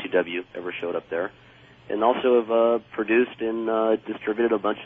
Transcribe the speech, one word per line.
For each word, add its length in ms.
C 60
W 340
ever 240
showed 160
up 140
there. 200
And 120
also 380
have, 100
uh, 280
produced 480
and, 280
uh, 280
distributed 560
a 60
bunch 280